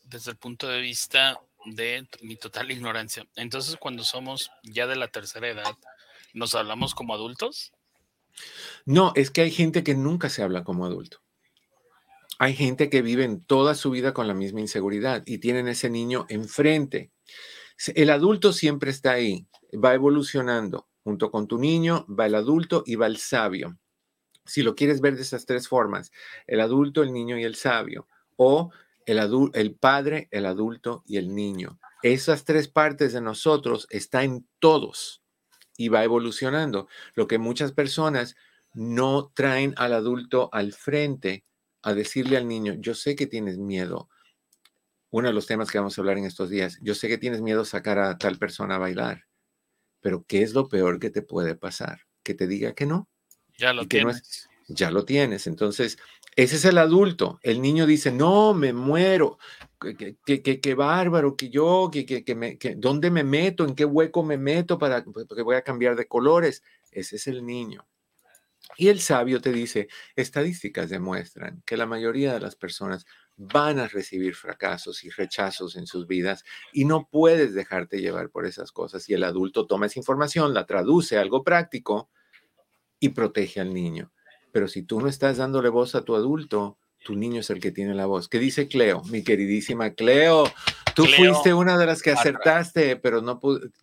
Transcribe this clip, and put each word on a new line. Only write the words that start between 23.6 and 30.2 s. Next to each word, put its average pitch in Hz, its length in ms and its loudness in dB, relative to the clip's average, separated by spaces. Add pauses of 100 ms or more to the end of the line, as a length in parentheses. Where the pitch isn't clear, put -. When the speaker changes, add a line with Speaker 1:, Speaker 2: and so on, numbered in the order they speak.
Speaker 2:
Si - 180 -2
lo 113 120 0
quieres 143 260 0
ver 139 140 2
de 127 80 -10
esas 127 220 -8
tres 123 220 -4
formas, 101 440 -2 (360)
el 110 140 0
adulto, 139 420 2
el 131 100 -2
niño 120 240 -6
y 117 60 -4
el 113 120 -4
sabio, - 520 -4 (300)
o 147 340 6 (340)
el 107 140 2
adu-, 120 340 2
el 107 220 0
padre, 139 560 2